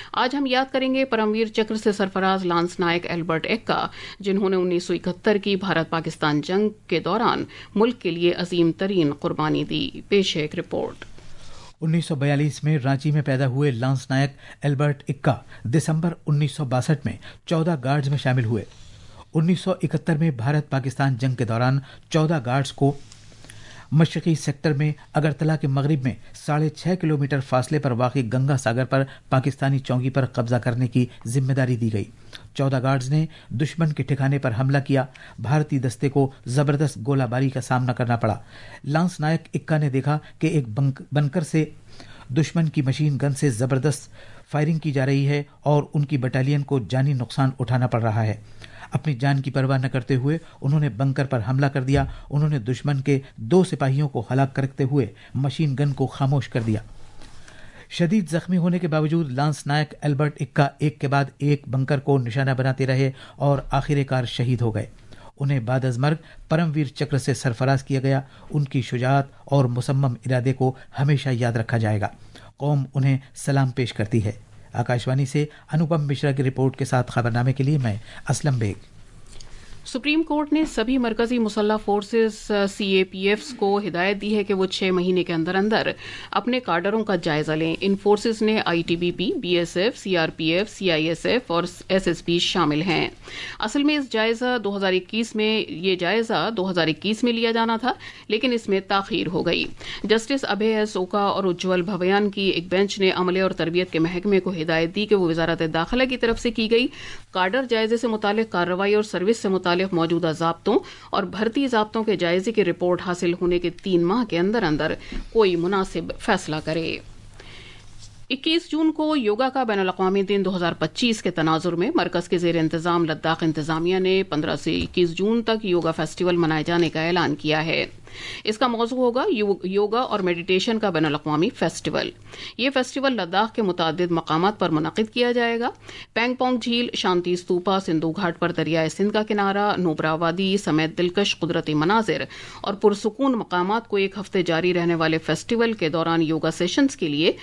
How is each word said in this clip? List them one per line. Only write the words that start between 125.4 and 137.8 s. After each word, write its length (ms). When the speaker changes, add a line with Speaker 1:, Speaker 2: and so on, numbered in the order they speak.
Speaker 1:
तक 240
योगा 260
फेस्टिवल 460
मनाए 260
जाने 260
का 120
ऐलान 340
किया 240
है। 460
इसका 220
मौजू 280
होगा 340
यो-, 360
योगा 360
और 200
मेडिटेशन 560
का 140
बैनुल 220
अक़वामी 360
फेस्टिवल। 640
ये 100
फेस्टिवल 420
लद्दाख 400
के 100
मुतादिद 500
मकामात 460
पर 140
मुनक़िद 380
किया 220
जाएगा। 420
पैंगपोंग 440
झील, 360
शांति 420
स्तूपा, 420
सिंधु 320